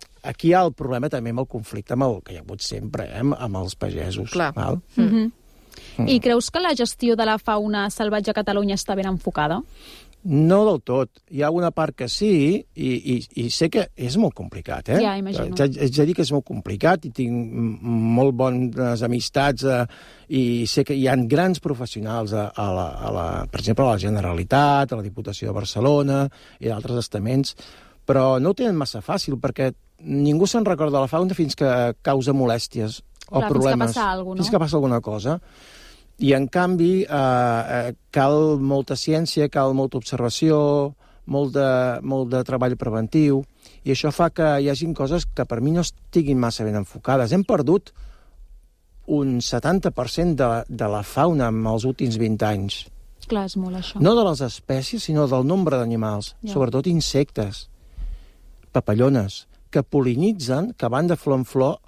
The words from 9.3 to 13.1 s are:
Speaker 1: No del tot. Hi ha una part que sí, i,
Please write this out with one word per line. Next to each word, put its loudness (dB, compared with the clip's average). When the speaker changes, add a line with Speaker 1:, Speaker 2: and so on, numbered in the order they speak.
Speaker 1:
No 4
del 4
tot. 0
Hi -4
ha 2
una 0
part -2
que -6
sí, 2
i, -2